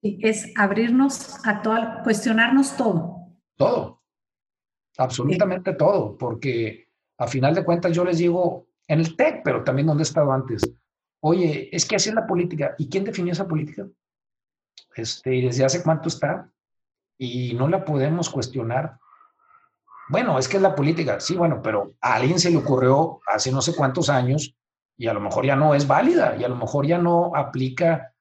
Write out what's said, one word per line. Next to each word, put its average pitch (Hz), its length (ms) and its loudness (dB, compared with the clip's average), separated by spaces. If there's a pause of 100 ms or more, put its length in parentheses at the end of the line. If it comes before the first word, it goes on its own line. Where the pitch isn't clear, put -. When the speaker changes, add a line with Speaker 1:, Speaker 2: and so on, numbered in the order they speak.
Speaker 1:
Sí, 196 180 -4
es 220 360 -2
abrirnos 233 880 0
a 208 160 0
todo, 226 420 -2
cuestionarnos 233 720 2
todo. - 640 -4 (180)
Speaker 2:
Todo, - 480 -2 (920)
absolutamente 180 760 0
Speaker 1:
Sí. - 60 -4
Speaker 2:
todo, 151 400 2
porque 117 720 -4 (280)
a 123 80 -2
final 135 300 2
de 185 80 0
cuentas 170 300 0
yo 175 100 2
les 180 140 0
digo, 175 500 0 (180)
en 156 140 2
el 160 160 -2
tec, 302 300 0
pero 120 180 0
también 139 240 0
donde 151 140 2
he - 20 0
estado 147 300 0
antes, 131 280 -4 (600)
oye, 160 520 0
es 175 120 0
que 220 100 -2
así 214 140 0
es 220 60 -2
la 226 120 0
política. 175 500 -2
¿Y 151 120 -6
quién 196 160 -2
definió 180 260 -4
esa 170 160 -4
política? 156 400 -6 (1040)
Este, 117 440 -4
¿y 127 80 0
desde 123 180 0
hace 131 180 0
cuánto 160 280 0
está? 160 420 -6 (680)
Y 123 360 -6
no 131 160 0
la 190 160 0
podemos 156 440 0
cuestionar. 127 720 -6 (1080)
Bueno, 180 280 0
es 131 120 -2
que 196 80 0
es 190 60 4
la 185 120 4
política. 151 460 0
Sí, 185 160 -4
bueno, 160 260 0
pero 104 380 -2
a 123 140 2
alguien 139 240 2
se 175 120 2
le 160 60 4
ocurrió 131 680 2
hace 107 280 -2
no 135 80 0
sé 165 120 -2
cuántos 143 360 0
años 135 440 0 (440)
y 117 100 -4
a 113 60 0
lo 101 80 -4
mejor 101 240 -2
ya 139 100 2
no 147 180 4
es 143 140 2
válida 220 480 4
y 117 80 -6
a 123 60 0
lo 127 80 -4
mejor 127 280 -2
ya 170 120 2
no 175 400 2
aplica 135 840 -2